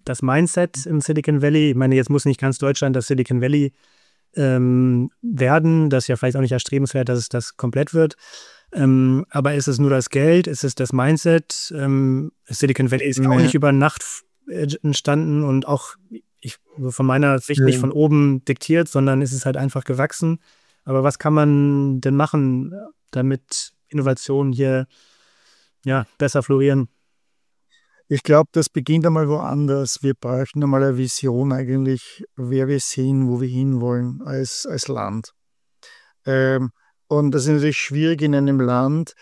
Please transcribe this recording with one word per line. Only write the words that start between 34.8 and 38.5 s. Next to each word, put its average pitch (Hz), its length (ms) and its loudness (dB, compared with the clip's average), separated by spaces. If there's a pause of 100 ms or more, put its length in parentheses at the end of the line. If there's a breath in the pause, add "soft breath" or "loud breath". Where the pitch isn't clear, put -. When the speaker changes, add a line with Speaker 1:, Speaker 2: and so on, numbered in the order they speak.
Speaker 2:
Land. 107 460 -8 (920 soft breath)
Ähm, 131 460 0 (360)
und 147 240 2
das 135 120 0
ist 143 60 -2
natürlich 147 280 2
schwierig 151 440 -2
in 151 120 2
einem 139 280 2